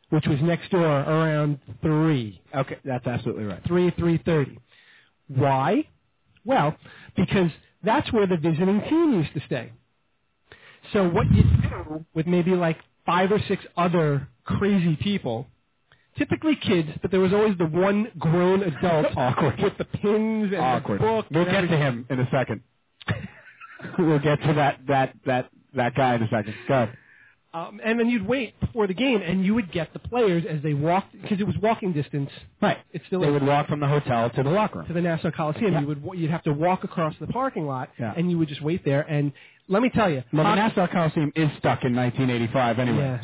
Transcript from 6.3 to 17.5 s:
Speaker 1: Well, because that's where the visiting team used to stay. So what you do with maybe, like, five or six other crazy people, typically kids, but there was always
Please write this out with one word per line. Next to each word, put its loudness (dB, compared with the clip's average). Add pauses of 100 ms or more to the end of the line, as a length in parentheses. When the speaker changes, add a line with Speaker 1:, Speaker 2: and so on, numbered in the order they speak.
Speaker 1:
Well, 2 (400)
because 2 (340)
that's 0
where 4
the 2
visiting 2
team 4
used 0
to -6
stay. -6 (1200)
So 2
what 2
you 8
do 0
with -2
maybe, 2
like, 0 (280)
five 2
or 2
six -4 (140)
other 0 (160)
crazy 2
people, -4 (720)
typically 0
kids, 0 (120)
but -4
there 2
was 2
always 2